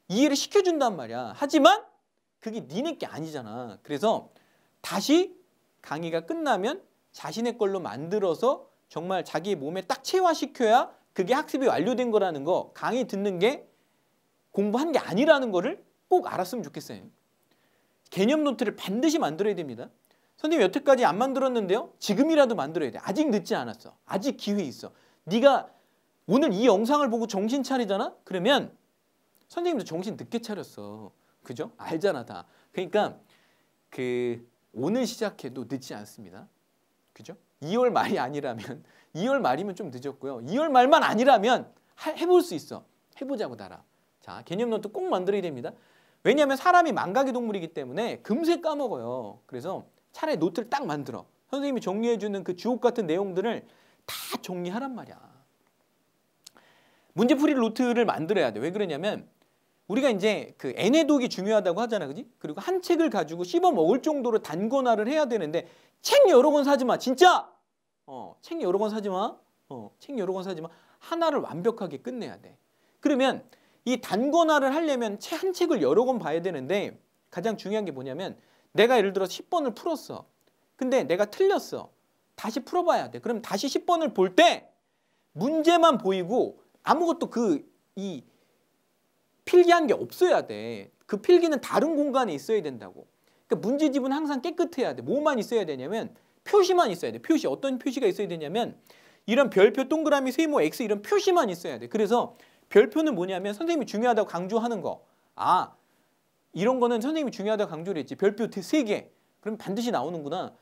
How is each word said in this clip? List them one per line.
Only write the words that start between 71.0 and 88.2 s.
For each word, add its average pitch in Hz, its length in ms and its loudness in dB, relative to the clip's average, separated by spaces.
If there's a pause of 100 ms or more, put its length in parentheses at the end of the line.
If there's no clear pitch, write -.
완벽하게 196 580 -4
끝내야 202 440 -12
돼. 90 160 -20 (420)
그러면 262 440 0 (420)
이 247 160 -2
단권화를 285 720 2
하려면 254 460 -2
책 - 220 -8
한 370 120 -2
책을 320 280 0
여러 160 240 4
권 247 140 0
봐야 165 220 -4
되는데 170 580 -4 (300)
가장 202 280 -6
중요한 208 280 -4
게 160 60 -8
뭐냐면 135 460 -10 (340)
내가 240 260 4
예를 196 160 2
들어 190 120 0
십 - 240 -10
번을 285 240 0
풀었어. - 520 -8 (500)
근데 254 280 2
내가 180 220 2
틀렸어. 330 640 0 (460)
다시 220 240 -6
풀어봐야 277 520 0
돼. 120 80 -10
그럼 233 220 -4
다시 220 280 -4
십 359 160 -4
번을 330 280 0
볼 185 220 2
때 320 340 4 (640)
문제만 311 640 4
보이고 190 600 -2 (240)
아무것도 330 460 0
그, 202 380 -2 (280)
이 190 280 -8 (1200)